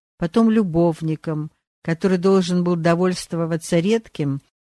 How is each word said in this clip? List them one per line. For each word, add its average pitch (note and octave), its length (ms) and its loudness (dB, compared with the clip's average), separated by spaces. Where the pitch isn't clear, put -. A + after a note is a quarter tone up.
потом A3+ 320 2
любовником, D#3+ 1040 0
который F#3 340 0
должен F3+ 460 2
был F3 120 0
довольствоваться E3+ 1040 -2
редким E3 600 -2